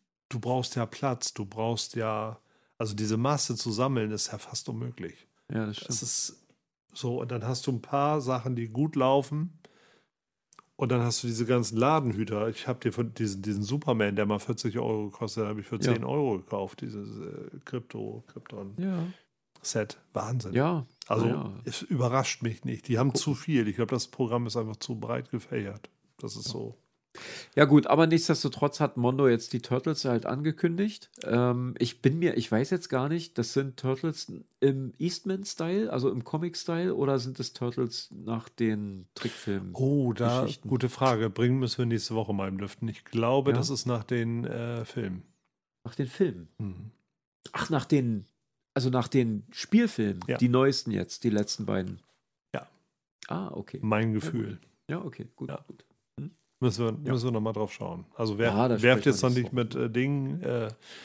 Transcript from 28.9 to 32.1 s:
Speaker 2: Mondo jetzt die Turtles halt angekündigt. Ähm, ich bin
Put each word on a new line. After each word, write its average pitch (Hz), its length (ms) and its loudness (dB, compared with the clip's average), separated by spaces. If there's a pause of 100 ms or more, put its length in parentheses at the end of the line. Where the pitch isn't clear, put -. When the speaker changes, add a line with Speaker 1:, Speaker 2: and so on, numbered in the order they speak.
Speaker 2:
Mondo 131 300 4
jetzt 117 260 4
die 120 100 -2
Turtles 131 420 -2
halt 120 220 2
angekündigt. 170 840 -2 (140)
Ähm, 123 540 2
ich - 240 -2
bin 143 180 4